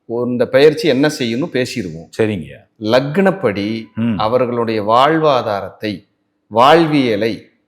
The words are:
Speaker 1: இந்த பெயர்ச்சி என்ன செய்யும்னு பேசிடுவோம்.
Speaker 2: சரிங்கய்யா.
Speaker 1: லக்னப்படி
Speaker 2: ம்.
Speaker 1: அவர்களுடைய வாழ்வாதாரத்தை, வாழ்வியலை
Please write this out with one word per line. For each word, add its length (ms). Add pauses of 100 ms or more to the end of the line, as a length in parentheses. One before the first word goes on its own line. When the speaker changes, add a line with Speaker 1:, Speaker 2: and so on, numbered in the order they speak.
Speaker 1:
இந்த 360
பெயர்ச்சி 420
என்ன 200
செய்யும்னு 440
பேசிடுவோம். 600
Speaker 2:
சரிங்கய்யா. 500 (240)
Speaker 1:
லக்னப்படி 840 (280)
Speaker 2:
ம். 220
Speaker 1:
அவர்களுடைய 680
வாழ்வாதாரத்தை, 1080 (600)
வாழ்வியலை 800 (340)